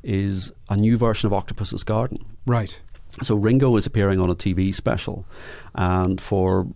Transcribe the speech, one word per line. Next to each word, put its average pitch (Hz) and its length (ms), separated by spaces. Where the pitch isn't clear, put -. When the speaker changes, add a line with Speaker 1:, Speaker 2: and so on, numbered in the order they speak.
Speaker 1:
is 98 480
a 101 60
new 110 200
version 113 300
of 104 60
Octopus's 101 500
Garden. 113 360
Speaker 2:
Right. 117 340
Speaker 1:
So 110 100
Ringo 120 420
is 98 100
appearing 98 340
on 90 100
a 87 60
T 95 160
V 95 180
special, - 560
and 92 460
for 92 560